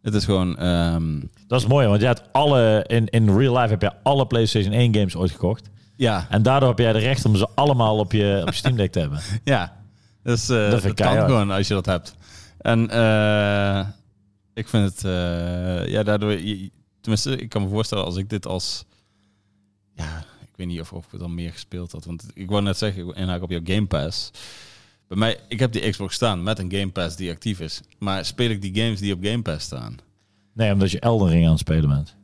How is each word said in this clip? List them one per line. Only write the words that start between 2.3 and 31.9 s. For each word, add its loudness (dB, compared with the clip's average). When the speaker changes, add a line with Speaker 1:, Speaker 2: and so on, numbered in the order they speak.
Speaker 2:
alle, 4
in, 0
in 4
real 4
life 2
heb 0
je 0
alle 2
PlayStation 2
één 4
games 0
ooit 0
gekocht. -4
Speaker 1:
Ja. 0
Speaker 2:
En 4
daardoor 4
heb 0
jij 4
de 2
recht 0
om 4
ze 2
allemaal 2
op 0
je, 2
op -2
je -4
Steam 0
Deck 0
te -2
hebben. -4
Speaker 1:
<laughs> -8
Ja. 0
Dus, -2
eh, 2
Speaker 2:
Dat 4
vind -6
ik -
Speaker 1:
dat 0
kan 2
Speaker 2:
keihard. 4
Speaker 1:
gewoon 2
als 0
je 0
dat -2
hebt. -2
En, 2
eh, 2
ik -8
vind 2
het, -12
eh, -2
ja, 0
daardoor, 0
je, -4
tenminste, -2
ik -10
kan -6
me -2
voorstellen -2
als -6
ik -6
dit -6
als, -6
ja, -10
ik -20
weet -10
niet -6
of, -14
of -14
ik -20
het -16
dan -8
meer -8
gespeeld -12
had. -16
Want -12
ik -12
wou 2
net -2
zeggen, -4
ik -12
inhaak -4
op -10
jouw -4
Game 0
Pass. -4
Bij -8
mij, 0
ik -8
heb 0
die -2
Xbox -6
staan -2
met -2
een -6
Game -4
Pass -6
die -8
actief -6
is. -10
Maar -4
speel -2
ik -4
die -2
games -2
die -2
op -8
Game -2
Pass -6
staan? -12
Speaker 2:
Nee, 2
omdat 4
je -4
Elden 4
Ring 6
aan 6
het 2
spelen 0
bent. -2